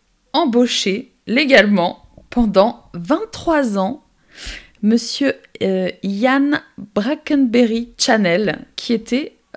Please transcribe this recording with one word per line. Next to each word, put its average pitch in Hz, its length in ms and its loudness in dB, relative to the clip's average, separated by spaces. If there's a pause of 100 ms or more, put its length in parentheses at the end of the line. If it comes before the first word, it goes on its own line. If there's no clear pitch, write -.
(320)
embauché 240 800 0 (140)
légalement 208 800 2 (240)
pendant 214 540 2 (100)
vingt-trois 277 840 -2
ans 196 240 -4 (800)
Monsieur, 233 520 0 (280)
euh, 185 280 0 (120)
Ian 254 500 0 (420)
Brackenberry 240 1040 0
Channel, 202 600 0 (160)
qui - 180 -4
était, 240 420 -4 (200)